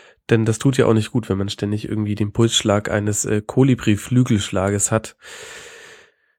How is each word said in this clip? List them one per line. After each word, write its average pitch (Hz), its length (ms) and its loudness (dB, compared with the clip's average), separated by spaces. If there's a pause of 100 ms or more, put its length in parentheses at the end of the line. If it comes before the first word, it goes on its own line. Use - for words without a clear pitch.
(300)
denn 113 140 4
das 110 160 0
tut 135 160 2
ja 120 100 4
auch 110 80 4
nicht 107 200 0
gut, 117 160 -2
wenn 95 80 0
man 98 100 -4
ständig 104 400 -6
irgendwie 104 280 -4
den 104 180 -2
Pulsschlag 107 580 2
eines, 104 320 -2
äh, 107 180 -2
Kolibri-Flügelschlages 107 1500 2
hat, 110 240 -2 (1200)